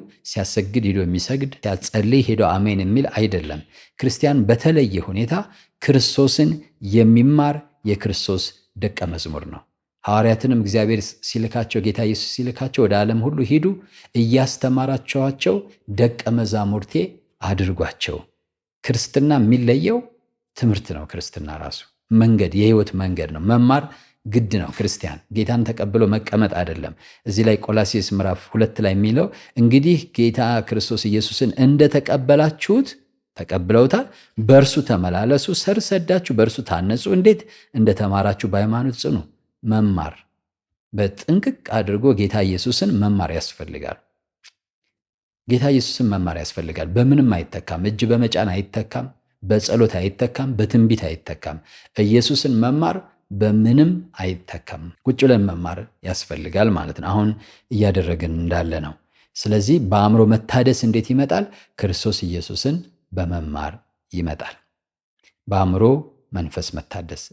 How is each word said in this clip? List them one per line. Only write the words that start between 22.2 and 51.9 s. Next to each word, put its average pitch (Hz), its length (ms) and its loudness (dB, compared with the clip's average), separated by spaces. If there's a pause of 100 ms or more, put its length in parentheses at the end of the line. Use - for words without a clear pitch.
የህይወት 107 400 4
መንገድ 90 380 -4
ነው። 78 100 -10
መማር 123 420 4 (420)
ግድ 107 300 -2
ነው። 90 140 -4
ክርስቲያን 85 480 -6 (120)
ጌታን 110 340 0
ተቀብሎ 113 420 -4
መቀመጥ 107 460 0
አይደለም። 80 420 -6 (320)
እዚህ 110 180 0
ላይ 107 140 4
ቆላስይስ 107 520 0
ምዕራፍ 95 380 -2
ሁለት 110 320 0
ላይ 98 120 0
የሚለው 110 340 2 (300)
«እንግዲህ 139 420 4 (140)
ጌታ 117 280 0 (240)
ክርስቶስ 110 400 -4
ኢየሱስን 107 460 0 (100)
እንደተቀበላችሁት» 147 1300 2 (460)
ተቀብለውታል፣ 107 680 2 (320)
«በእርሱ 139 360 6 (100)
ተመላለሱ፣ 101 680 0
ስር 202 280 -2
ሰዳችሁ 180 520 -2
በእርሱ 110 300 2
ታነጹ፣ 95 480 -2
እንዴት 190 280 4 (340)
እንደተማራችሁ 101 760 0
በሃይማኖት 113 500 -2
ጽኑ።» 135 180 -2 (460)
መማር 104 520 0 (800)
በጥንቅቅ 156 640 -2 (140)
አድርጎ 104 340 -2 (100)
ጌታ 101 280 -2
ኢየሱስን 113 520 -2
መማር 101 380 0
ያስፈልጋል። 78 680 -10 (1500)
ጌታ 123 200 2
ኢየሱስን 127 400 0
መማር 90 300 -2
ያስፈልጋል። 82 500 -8
በምንም 127 440 4
አይተካም። 87 520 -6
እጅ 107 220 -2
በመጫን 113 420 0
አይተካም፣ 107 580 -6 (360)
በጸሎት 107 520 2
አይተካም፣ 120 600 -4
በትንቢት 110 500 2
አይተካም። 78 540 -10 (380)